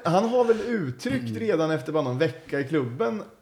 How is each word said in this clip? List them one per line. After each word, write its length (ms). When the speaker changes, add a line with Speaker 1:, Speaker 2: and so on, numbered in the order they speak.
Speaker 1:
han 240
har 140
väl 180
uttryckt 680
Speaker 2:
Mm. 100
Speaker 1:
redan 320
efter 200
bara 120
någon 140
vecka 420
i 80
klubben 560